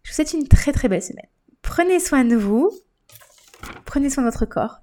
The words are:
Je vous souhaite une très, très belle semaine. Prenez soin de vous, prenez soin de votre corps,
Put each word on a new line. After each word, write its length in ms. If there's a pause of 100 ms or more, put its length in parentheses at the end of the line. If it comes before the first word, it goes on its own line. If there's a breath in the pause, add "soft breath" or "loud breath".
Je 100
vous 40
souhaite 180
une 140
très, 240
très 160
belle 160
semaine. 240 (340)
Prenez 380
soin 240
de 140
vous, 340 (1120)
prenez 260
soin 140
de 60
votre 160
corps, 360